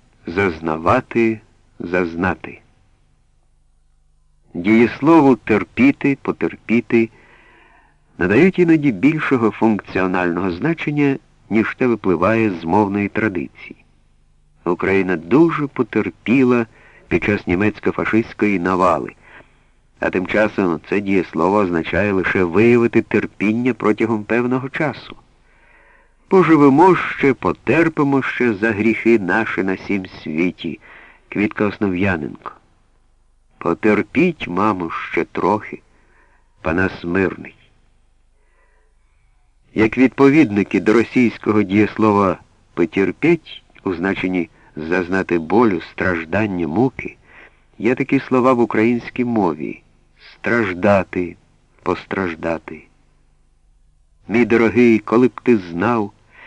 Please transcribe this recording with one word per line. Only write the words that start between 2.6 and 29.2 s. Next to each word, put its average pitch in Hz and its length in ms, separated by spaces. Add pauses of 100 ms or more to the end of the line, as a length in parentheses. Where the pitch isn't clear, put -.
Дієслову 120 840
терпіти, 120 840
потерпіти 113 880 (1080)
надають 139 420
іноді 160 320
більшого 120 600
функціонального 92 1000
значення, 143 680 (320)
ніж 107 260
те 131 120
випливає 104 640
з 82 120
мовної 101 440
традиції. 95 680 (920)
Україна 90 500
дуже 147 520
потерпіла 120 1000 (420)
під 85 160
час 104 240
німецько-фашистської 101 1120
навали, 87 540 (840)
а 90 100
тим 92 180
часом 101 520 (100)
це 98 100
дієслово 95 580
означає 90 540
лише 92 320
виявити 117 580
терпіння 107 720
протягом 107 500
певного 123 460
часу. - 460 (1120)
Поживемо 160 680
ще, - 380
потерпимо 139 880
ще 123 320
за 110 180
гріхи 113 480
наші 98 440